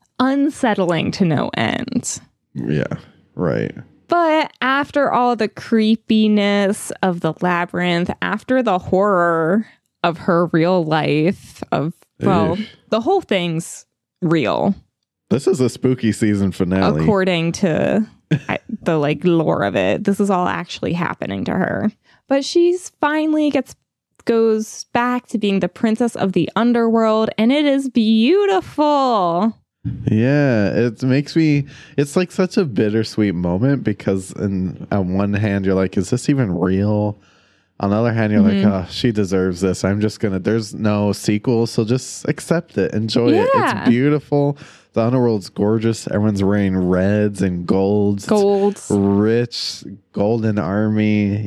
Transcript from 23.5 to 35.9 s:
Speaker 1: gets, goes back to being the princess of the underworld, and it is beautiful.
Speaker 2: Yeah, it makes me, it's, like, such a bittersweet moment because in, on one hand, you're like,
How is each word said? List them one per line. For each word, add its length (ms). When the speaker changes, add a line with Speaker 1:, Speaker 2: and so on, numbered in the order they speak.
Speaker 1:
gets, 240
goes 680
back 360
to 100
being 220
the 100
princess 460
of 180
the 200
underworld, 840
and 120
it 140
is 240
beautiful. 1700
Speaker 2:
Yeah, 720
it 280
makes 320
me, 320
it's, 180
like, 160
such 260
a 80
bittersweet 720
moment 500
because 480
in, 600
on 220
one 200
hand, 320
you're 80
like, 220